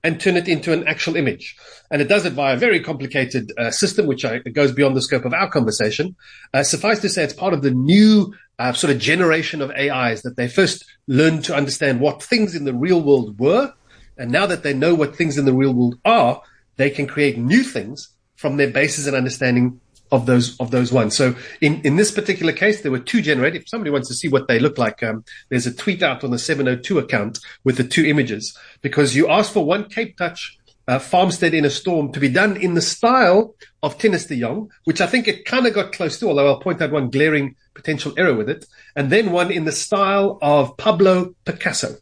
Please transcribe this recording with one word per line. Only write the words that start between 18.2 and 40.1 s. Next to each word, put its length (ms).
from 220
their 140
basis 360
and 80
understanding 680
of 160
those, 320
of 140
those 200
ones. 240
So 180
in, 220
in 140
this 140
particular 420
case, 300
there 80
were 80
two 240
generated. 400
If 60
somebody 220
wants 180
to 60
see 140
what 200
they 100
look 200
like, 240
um, 220
there's 180
a 80
tweet 280
out 220
on 80
the 80
seven 280
oh 80
two 220
account 400
with 120
the 80
two 200
images, 520
because 340
you 120
asked 240
for 120
one 240
Cape 280
Dutch, 420
uh, 100
farmstead 560
in 100
a 60
storm 420
to 80
be 80
done 280
in 180
the 80
style 720
of 120
Tinus 300
de 140
Jong, 280
which 160
I 60
think 220
it 180
kinda 240
got 220
close 260
to, 80
although 220
I'll 120
point 220
out 80
one 180
glaring 460
potential 440
error 160
with 160
it, 160
and 120
then 220
one 220
in 120
the 80
style 720